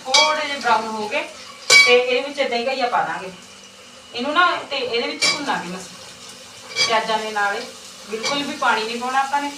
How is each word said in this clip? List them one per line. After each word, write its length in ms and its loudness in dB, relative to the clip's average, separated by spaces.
ਥੋੜ੍ਹੇ 420 4
ਜਿਹੇ 120 -4
ਬਰਾਊਨ 280 2
ਹੋ 220 -4
ਗਏ 140 -2
ਤੇ 100 8
ਇਹਦੇ 320 2
ਵਿੱਚ 100 -8
ਏਦਾਂ 200 0
ਹੀ 80 -2
ਘਈਆ 220 0
ਪਾ 140 2
ਦਾਂਗੇ। 280 -6
ਇਹਨੂੰ 180 -2
ਨਾ 240 4
ਤੇ 60 -4
ਇਹਦੇ 320 -2
ਵਿੱਚ 180 -2
ਭੁੰਨਾਂਗੇ 420 -2
ਬਸ 140 -10
ਪਿਆਜ਼ਾਂ 320 2
ਦੇ 120 -4
ਨਾਲ 260 0
ਹੀ। 100 -6
ਬਿਲਕੁਲ 320 -2
ਵੀ 140 -6
ਪਾਣੀ 280 2
ਨਹੀਂ 160 -6
ਪਾਉਣਾ 200 0
ਆਪਾਂ 220 0
ਨੇ। 160 -4